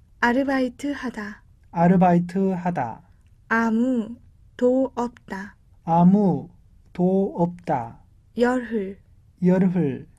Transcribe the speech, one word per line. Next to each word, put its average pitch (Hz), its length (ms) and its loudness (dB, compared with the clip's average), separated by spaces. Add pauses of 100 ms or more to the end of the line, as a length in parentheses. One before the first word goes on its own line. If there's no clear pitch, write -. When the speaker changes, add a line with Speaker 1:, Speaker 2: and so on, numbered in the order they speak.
(200)
Speaker 1:
아르바이트 262 720 -2
하다. 220 520 -12 (280)
Speaker 2:
아르바이트 180 840 2
하다. 170 480 -6 (460)
Speaker 1:
아무 226 680 -2 (420)
도 254 380 0
없다. 208 600 -10 (280)
Speaker 2:
아무 175 640 4 (440)
도 196 440 0
없다. 151 640 -4 (360)
Speaker 1:
열흘. 226 600 -2 (440)
Speaker 2:
열흘. 180 640 0 (100)